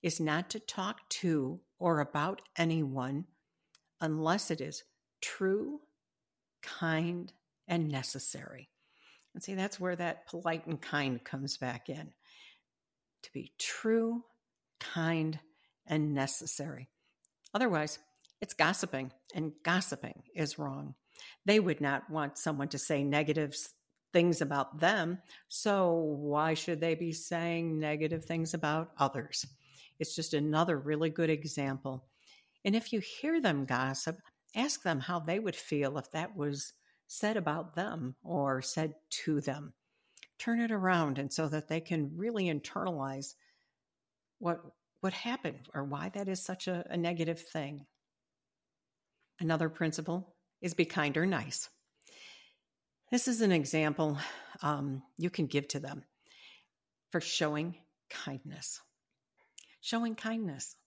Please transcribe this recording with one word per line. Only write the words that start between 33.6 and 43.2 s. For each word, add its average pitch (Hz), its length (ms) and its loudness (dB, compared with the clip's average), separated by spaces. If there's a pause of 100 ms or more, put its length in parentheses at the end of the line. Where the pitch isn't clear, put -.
gossip, 135 560 0 (340)
ask 277 260 0
them 156 180 0
how 175 200 -2
they 165 180 0
would 214 180 -2
feel 143 440 0
if 127 120 -10
that 180 240 -4
was 147 380 -4 (320)
said 214 320 0
about 160 380 -2
them 160 480 -4
or 139 380 2
said 156 340 -2 (140)
to 151 320 0
them. 143 320 -6 (680)
Turn 233 200 0
it 233 120 2
around 175 480 4
and 139 120 -2
so 160 180 0
that 151 180 -2
they 160 140 0
can 156 340 0
really 208 300 0
internalize 143 880 -2 (1040)